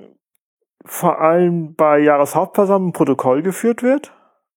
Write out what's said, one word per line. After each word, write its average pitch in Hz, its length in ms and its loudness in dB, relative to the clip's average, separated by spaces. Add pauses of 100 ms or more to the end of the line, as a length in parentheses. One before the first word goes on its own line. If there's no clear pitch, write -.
(840)
vor - 360 -4
allem 165 540 0
bei 151 240 2
Jahreshauptversammlung 175 920 0
ein - 20 -8
Protokoll 135 500 0
geführt 226 400 -4
wird, 269 320 -2 (420)